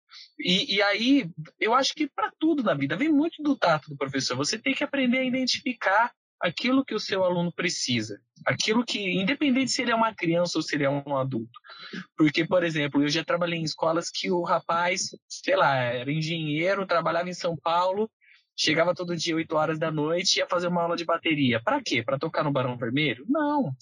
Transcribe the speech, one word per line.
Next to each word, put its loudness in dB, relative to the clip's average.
E, 0
e 4
aí, 4
eu 2
acho 2
que -2
pra -4
tudo 2
na 2
vida, -2
vem 0
muito 2
do 2
tato 2
do -10
professor. -2
Você -2
tem -2
que -4
aprender 2
a 0
identificar 0
aquilo 0
que -8
o -2
seu 0
aluno 0
precisa. -4
Aquilo 0
que, -4
independente 0
se -2
ele -2
é 2
uma 2
criança 0
ou 0
se -4
ele 2
é 2
um -2
adulto. -4
Porque, 4
por 2
exemplo, 0
eu 2
já 0
trabalhei 0
em -2
escolas -2
que -4
o 2
rapaz, 0
sei -2
lá, 4
era -2
engenheiro, -2
trabalhava 0
em -8
São -4
Paulo, 0
chegava 2
todo -6
dia -2
oito -2
horas 0
da -2
noite 0
e -2
ia 0
fazer 0
uma 0
aula 0
de -4
bateria. 0
Pra 0
quê? -2
Pra -2
tocar -2
no 0
Barão -2
Vermelho? -2
Não. 0